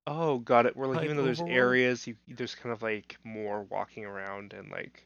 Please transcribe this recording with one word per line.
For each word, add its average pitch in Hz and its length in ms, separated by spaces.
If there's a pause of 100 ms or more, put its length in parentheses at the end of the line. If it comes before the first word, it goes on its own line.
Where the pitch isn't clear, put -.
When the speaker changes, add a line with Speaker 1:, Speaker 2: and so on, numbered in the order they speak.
Speaker 1:
Oh, 151 340
got 120 280
it. - 80
Where, 135 120
like, 131 100
Speaker 2:
Type 160 80
Speaker 1:
even 151 120
though 139 60
there's 127 180
Speaker 2:
overworld. 170 140
Speaker 1:
areas, 127 520
you, 117 80 (120)
there's 123 280
kind 120 180
of, 110 100
like, 107 400
more 107 400
walking 101 420
around 98 480
and, 98 160
like, - 360